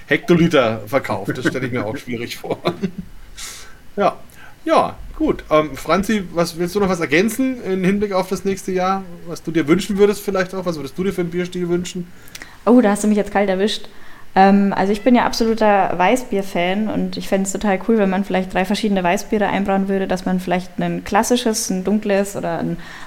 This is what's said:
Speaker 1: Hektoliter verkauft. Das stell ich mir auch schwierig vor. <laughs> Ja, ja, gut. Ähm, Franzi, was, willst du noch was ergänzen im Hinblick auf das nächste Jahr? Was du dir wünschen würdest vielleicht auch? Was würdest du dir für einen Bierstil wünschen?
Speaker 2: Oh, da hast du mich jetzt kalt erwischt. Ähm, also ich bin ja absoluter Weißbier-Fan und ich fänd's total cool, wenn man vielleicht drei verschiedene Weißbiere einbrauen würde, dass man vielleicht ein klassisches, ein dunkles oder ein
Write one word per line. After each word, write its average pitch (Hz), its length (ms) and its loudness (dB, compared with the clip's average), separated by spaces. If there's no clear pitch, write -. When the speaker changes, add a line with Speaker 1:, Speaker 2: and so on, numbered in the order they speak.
Speaker 1:
Hektoliter 143 800 4
verkauft. 113 500 -4
Das 131 100 -2
stell 131 180 -2
ich 120 80 -4
mir 117 120 -2
auch 107 120 -6
schwierig 117 400 -8
vor. - 280 -8
<laughs> 175 80 0
Ja, 196 220 0
ja, 320 320 2
gut. 302 320 0
Ähm, 151 260 2
Franzi, 202 460 0
was, 170 260 -2
willst 175 160 -2
du 208 60 2
noch 196 80 2
was 180 120 -2
ergänzen 220 600 0
im 190 220 -2
Hinblick 202 280 0
auf 185 180 -2
das 196 160 -4
nächste 190 260 -4
Jahr? 185 300 0
Was 170 160 -10
du - 80 -8
dir 156 180 0
wünschen 190 300 2
würdest 208 240 4
vielleicht 190 320 -2
auch? 185 100 -6
Was 170 120 -2
würdest 139 200 -8
du 180 80 -2
dir 196 80 0
für 185 80 -4
einen 170 100 -2
Bierstil 180 380 -4
wünschen? 175 380 -4
Speaker 2:
Oh, 247 160 8
da 208 120 4
hast 208 120 -2
du 214 40 2
mich 208 100 4
jetzt 208 140 0
kalt 202 180 2
erwischt. 190 380 -2
Ähm, 196 400 6
also 196 180 2
ich 208 100 -2
bin 254 120 6
ja 220 120 6
absoluter 214 720 4
Weißbier-Fan 196 920 0
und 185 300 -2
ich 185 100 -8
fänd's 196 240 0
total 190 340 0
cool, 226 120 4
wenn 196 100 4
man 190 160 0
vielleicht 185 300 -2
drei 185 100 2
verschiedene 196 380 0
Weißbiere 196 460 2
einbrauen 196 400 0
würde, 196 180 0
dass 185 180 -2
man 185 160 0
vielleicht 180 400 -4
ein 175 240 -2
klassisches, 226 640 0
ein 185 160 -2
dunkles 202 500 0
oder 165 260 -4
ein 165 180 -4